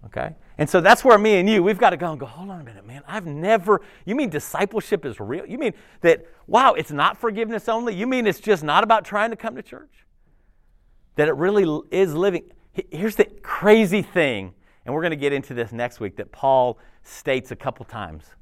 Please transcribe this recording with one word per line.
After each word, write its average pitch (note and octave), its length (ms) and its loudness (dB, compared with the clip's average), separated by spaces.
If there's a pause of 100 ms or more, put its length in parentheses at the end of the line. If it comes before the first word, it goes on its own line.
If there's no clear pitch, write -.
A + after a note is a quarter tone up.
Okay? - 300 -10 (220)
And D3+ 120 -2
so F3+ 100 4
that's G3+ 240 6
where A#3+ 140 8
me G#3 180 4
and F#3 140 2
you, G#3+ 120 4
we've F#3+ 160 2
gotta F#3 200 2
go E3 140 -6
and D3 80 -10
go, C3+ 60 -10
"Hold F#3 240 -18
on F3+ 120 -16
a - 20 -18
minute, G#2 220 -20
man. C3 220 -20
I've F#3+ 180 -10
never, F3+ 560 2 (240)
you G#3 100 -4
mean C#4 140 -2
discipleship F#3+ 760 -4
is A#2+ 140 -10
real? A#2 260 -8
You A#3+ 120 -12
mean C4+ 160 -4 (280)
that, E3 240 4 (220)
wow, A#3+ 260 6
it's D#3 180 -4
not D3+ 260 0
forgiveness A3 500 -6
only? A#3 260 -2
You G3 140 -4
mean B3+ 180 -2
it's G3 140 -2
just F#3+ 240 0
not D#3 200 2
about A3 220 2
trying G#3 260 -4
to A3 40 -10
come A3+ 200 -12
to - 60 -16
church?" - 440 -20 (1120)
That D3+ 120 2
it D#3 80 0
really F#3+ 280 2
l-, D3+ 280 -2
is F#3 220 2
living. F3 300 -2 (280)
He-, - 200 -10
here's G3 240 -6
the G#3 100 4
crazy G#3 760 2
thing, A#2 520 -2 (320)
and B2 100 -6
we're D#3+ 60 -4
gonna E3+ 140 -4
get C#3+ 180 -2
into C3+ 200 -8
this A#2 180 -8
next A#2+ 280 -8
week, G2+ 180 -8
that - 140 -14
Paul C3 480 0 (240)
states - 480 -6
a A#2 40 -12
couple A#2+ 300 -10
times. E2 380 -14 (180)